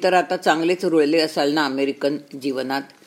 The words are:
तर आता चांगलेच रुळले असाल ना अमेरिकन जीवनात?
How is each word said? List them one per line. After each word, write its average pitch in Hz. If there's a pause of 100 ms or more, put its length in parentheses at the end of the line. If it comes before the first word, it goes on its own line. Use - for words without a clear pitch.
तर 180
आता 180
चांगलेच 175
रुळले 160
असाल 151
ना 151
अमेरिकन 139 (240)
जीवनात? 131 (260)